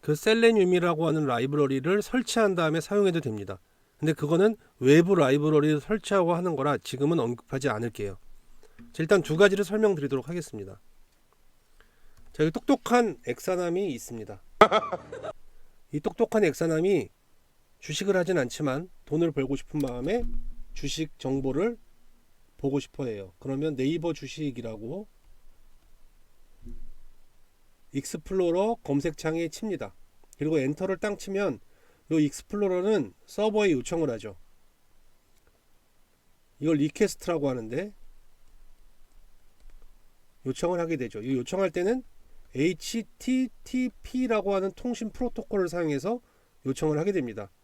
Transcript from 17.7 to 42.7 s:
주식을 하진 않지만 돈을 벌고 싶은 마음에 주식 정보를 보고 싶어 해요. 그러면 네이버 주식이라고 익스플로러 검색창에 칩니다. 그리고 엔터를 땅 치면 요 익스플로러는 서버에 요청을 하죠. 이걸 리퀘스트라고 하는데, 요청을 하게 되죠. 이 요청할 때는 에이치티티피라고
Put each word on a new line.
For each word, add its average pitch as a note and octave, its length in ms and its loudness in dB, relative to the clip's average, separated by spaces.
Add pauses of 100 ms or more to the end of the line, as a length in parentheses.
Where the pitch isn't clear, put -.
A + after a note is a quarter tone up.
주식을 F#3+ 360 -2
하진 F3+ 220 2
않지만 C#3 520 -2 (160)
돈을 D#3+ 260 0
벌고 C#3 240 -2
싶은 - 240 -6
마음에 C#3 440 -2 (500)
주식 - 440 -6
정보를 C#3 600 -2 (800)
보고 C#3 220 -2
싶어 - 260 -10
해요. G2+ 340 -8
그러면 C#3 360 -4
네이버 D#3 380 -2
주식이라고 B2 920 -8 (2750)
익스플로러 F3+ 920 -2
검색창에 D#3+ 640 -2
칩니다. D#3 480 -8 (420)
그리고 D#3 220 0
엔터를 E3+ 380 -2
땅 G#3 200 -4
치면 G3 420 -2 (520)
요 D#3+ 80 2
익스플로러는 F#3 920 0 (120)
서버에 G#3 460 2
요청을 D3+ 400 0
하죠. G#2+ 260 -10 (2250)
이걸 D#3 180 2
리퀘스트라고 D3+ 720 0
하는데, B2+ 440 -6 (2500)
요청을 E3+ 340 -2
하게 E3 160 -2
되죠. A#2 260 -6
이 B2+ 120 -2
요청할 F#3 360 0
때는 G#3 340 0 (520)
에이치티티피라고 A3+ 2000 -2